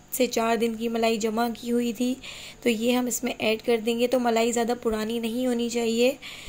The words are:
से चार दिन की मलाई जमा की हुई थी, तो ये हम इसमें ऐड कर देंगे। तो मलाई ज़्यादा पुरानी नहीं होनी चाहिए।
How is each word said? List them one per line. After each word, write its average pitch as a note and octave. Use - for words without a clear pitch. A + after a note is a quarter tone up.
से -
चार A#3
दिन A3+
की A#3
मलाई A3+
जमा A3+
की A#3
हुई A#3+
थी, B3
तो A#3+
ये A#3
हम B3
इसमें A#3+
ऐड A3
कर A#3
देंगे। A#3
तो B3+
मलाई A#3
ज़्यादा A#3
पुरानी A3
नहीं A#3
होनी A#3
चाहिए। A#3